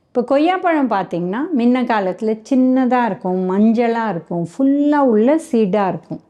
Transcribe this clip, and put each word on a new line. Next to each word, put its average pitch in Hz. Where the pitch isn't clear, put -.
இப்போ 247
கொய்யாப்பழம் 330
பார்த்தீங்கன்னா, 185
முன்ன 247
காலத்துல 214
சின்னதா 254
இருக்கும், 185
மஞ்சளா 226
இருக்கும், 175
ஃபுல்லா 285
உள்ள 254
சீடா 208
இருக்கும். -